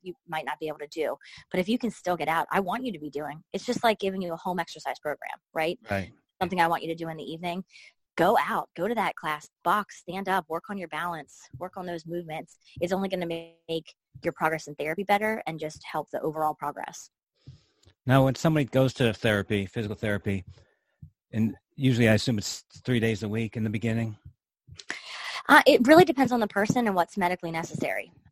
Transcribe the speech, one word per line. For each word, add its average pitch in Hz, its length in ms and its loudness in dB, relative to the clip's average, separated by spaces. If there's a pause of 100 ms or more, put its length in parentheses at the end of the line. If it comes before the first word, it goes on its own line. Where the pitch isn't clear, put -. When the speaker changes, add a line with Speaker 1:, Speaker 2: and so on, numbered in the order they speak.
Speaker 1:
you 180 120 -10 (140)
might 156 160 -4
not 147 160 -8
be 156 80 -4
able 147 100 -8
to 147 80 -10
do. 139 300 -2 (340)
But 180 80 0
if 185 100 0
you 247 100 2
can 226 120 -4
still 180 260 -2
get 151 120 -4
out, 160 240 0
I 185 80 2
want 202 240 -4
you 240 80 -4
to 160 80 -10
be 151 100 -8
doing. 147 320 -8 (100)
It's 196 140 -6
just 247 160 -2
like 220 160 4
giving 190 240 -4
you 175 100 -4
a 165 40 -4
home 180 240 -4
exercise - 400 -8
program, - 360 -8 (160)
right? 160 280 -2 (100)
Speaker 2:
Right. 98 220 -2 (280)
Speaker 1:
Something 180 200 0
I 165 80 4
want 170 160 0
you 160 60 -6
to 165 40 -6
do 165 140 -6
in 160 80 -8
the 156 80 -12
evening. 175 400 -8 (520)
Go 196 220 4
out, 190 380 -2
go 170 100 -2
to 233 80 -2
that 190 220 -2
class, 151 320 -6 (160)
box, 196 340 0
stand 185 300 -6
up, 185 200 2
work 165 220 -6
on 202 80 -6
your 175 100 -8
balance, 156 520 -8 (180)
work 180 180 -10
on 185 100 -8
those 170 200 -8
movements. 165 500 -8 (240)
It's 175 120 0
only 190 160 0
gonna 185 180 -4
make 165 680 -8 (280)
your 165 100 -2
progress 160 360 -2
in - 80 -14
therapy 156 260 -6
better 214 460 0
and 160 100 -8
just 156 320 -8
help 151 220 -4
the 139 80 -4
overall 156 340 -2
progress. - 560 -10 (960)
Speaker 2:
Now, 135 200 8
when 131 100 0
somebody 156 300 2
goes 131 280 2
to 117 180 2
therapy, 101 540 0
physical 107 300 -6
therapy, 101 480 -2 (880)
and 110 240 0 (180)
usually 123 340 4
I 110 40 8
assume 107 260 2
it's - 240 -8 (220)
three 123 160 2
days 110 240 0
a 104 40 -4
week 110 280 -4
in 110 80 -2
the 107 60 -2
beginning? 110 460 -2 (1300)
Speaker 1:
Uh, 285 160 10
it 254 220 8
really 320 180 12
depends 247 280 4
on 240 80 2
the 208 60 2
person 220 420 2
and 190 80 0
what's 175 200 0
medically 180 360 0
necessary. 165 600 -6 (200)